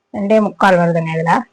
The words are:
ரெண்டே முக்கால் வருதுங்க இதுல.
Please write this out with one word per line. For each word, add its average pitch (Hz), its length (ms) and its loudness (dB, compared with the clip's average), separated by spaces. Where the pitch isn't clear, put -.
ரெண்டே 208 300 0
முக்கால் 185 360 2
வருதுங்க 165 340 -2
இதுல. 165 180 0